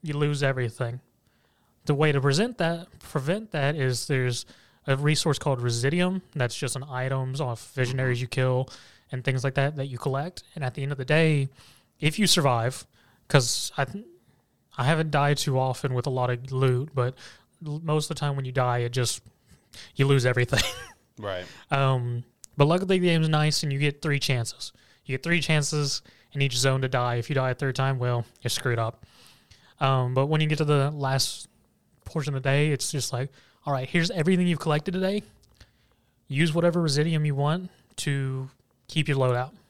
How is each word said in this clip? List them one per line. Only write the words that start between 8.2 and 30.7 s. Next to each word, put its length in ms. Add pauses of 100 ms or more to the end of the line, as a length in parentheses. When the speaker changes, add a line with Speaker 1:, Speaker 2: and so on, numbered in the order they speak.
Speaker 1:
you 40
kill 420 (420)
and 120
things 200
like 120
that 200
that 120
you 100
collect. 460 (120)
And 80
at 100
the 100
end 80
of 60
the 80
day, 440 (500)
if 180
you 100
survive, 580 (420)
'cause 500
I 80
th-, 200 (720)
I 80
haven't 260
died 260
too 220
often 340
with 140
a 20
lot 200
of 220
loot, 440
but 200 (500)
l-, 180
most 260
of 60
the 40
time 160
when 100
you 60
die, 280
it 120
just, 300 (760)
you 120
lose 180
everything. 400
<laughs> 80 (460)
Speaker 2:
Right. 260 (240)
Speaker 1:
Um, 540 (340)
but 80
luckily 320
the 80
game's 240
nice 320
and 100
you 60
get 240
three 160
chances. 540 (340)
You 120
get 60
three 160
chances 640 (320)
in 80
each 160
zone 240
to 60
die. 280
If 140
you 60
die 160
a 20
third 220
time, 240
well, 260 (160)
you're 80
screwed 300
up. 260 (760)
Um, 360
but 120
when 140
you 60
get 120
to 60
the 240